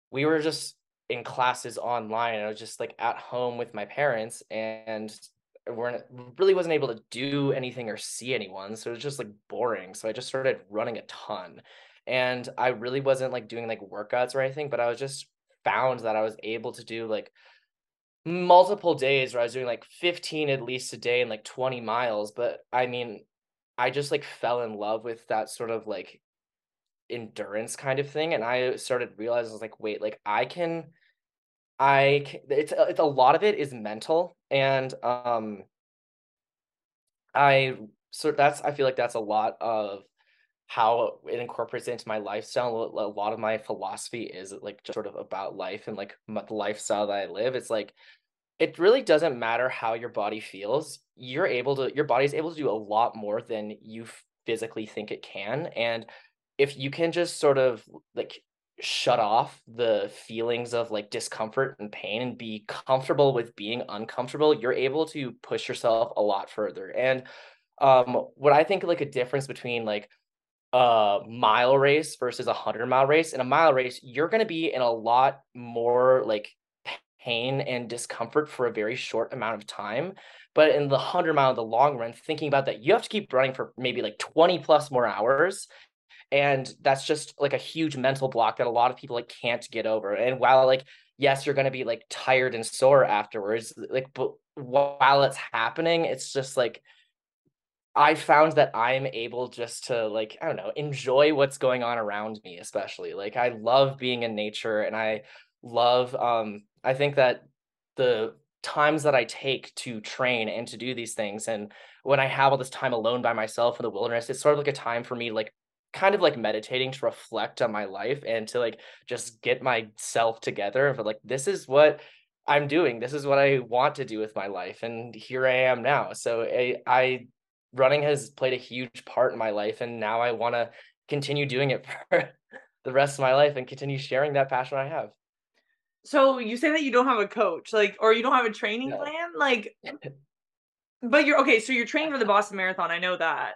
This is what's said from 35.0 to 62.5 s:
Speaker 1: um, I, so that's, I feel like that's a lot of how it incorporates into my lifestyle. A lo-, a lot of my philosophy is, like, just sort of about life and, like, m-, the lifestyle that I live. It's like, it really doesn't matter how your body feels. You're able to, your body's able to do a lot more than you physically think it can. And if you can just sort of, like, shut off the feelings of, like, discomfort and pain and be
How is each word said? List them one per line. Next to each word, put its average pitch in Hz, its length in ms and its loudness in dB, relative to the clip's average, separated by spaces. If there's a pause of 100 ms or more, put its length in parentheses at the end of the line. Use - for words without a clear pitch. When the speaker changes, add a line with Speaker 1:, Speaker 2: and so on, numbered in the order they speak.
Speaker 1:
um, 117 600 -2 (1700)
I, 135 420 4 (340)
so 151 220 -2
that's, 147 280 4
I 143 120 -2
feel 143 140 0
like 127 100 0
that's 120 180 -2
a 117 60 -4
lot 107 400 -2
of 104 440 -4 (640)
how 117 600 2
it 110 140 -6
incorporates 120 480 -8
into 117 200 -8
my 110 100 -4
lifestyle. 107 500 -4
A - 20 -4
lo-, 110 360 -4
a 104 60 -8
lot 104 200 -4
of 110 60 -6
my 110 200 -2
philosophy 104 680 -10
is, 95 280 -14
like, 98 320 -14
just - 100 -10
sort 104 120 -8
of - 100 -14
about 98 400 -10
life 92 320 -10
and, 107 80 -10
like, 101 200 -12 (120)
m-, 107 180 -6
the 113 80 -10
lifestyle 104 540 -2
that 101 60 -2
I 98 120 -4
live. 107 280 -4
It's 117 160 -8
like, 107 240 -4 (640)
it 165 200 0
really 220 240 6
doesn't 151 360 4
matter 117 300 0
how 113 260 -4
your 113 160 -8
body 107 300 -4
feels. 107 600 -6 (160)
You're 127 300 -4
able 123 300 -2
to, 170 180 -2
your 147 100 0
body's 139 300 2
able 160 160 -4
to 165 60 -12
do 135 140 -2
a - 20 0
lot 110 440 0
more 107 260 -4
than 107 400 -8
you 113 240 -16 (400)
physically 113 400 -4
think 107 240 -10
it - 120 -10
can. 113 460 -6
And 113 380 -4 (520)
if 139 200 2
you 135 120 -6
can 165 220 0
just 170 280 -2
sort 143 180 6
of, 127 260 2 (300)
like, - 280 -8 (380)
shut - 400 0
off 113 460 0
the 113 480 0
feelings 117 600 -4
of, 117 160 -2
like, 107 200 -6
discomfort 113 720 -4
and 107 120 -12
pain 107 300 -6
and 123 160 -6
be 110 300 -10